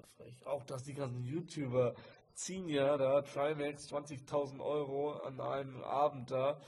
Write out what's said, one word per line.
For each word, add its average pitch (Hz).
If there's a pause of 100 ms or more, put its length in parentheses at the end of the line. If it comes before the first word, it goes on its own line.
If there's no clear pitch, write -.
(160)
frech. 123
Auch, 135
dass 135
die 139
ganzen 123
YouTuber 127 (400)
ziehen 185
ja 143
da, 135
Trimax, 147
zwanzigtausend 143
Euro 143
an 127
einem 131
Abend 139
da. 135 (100)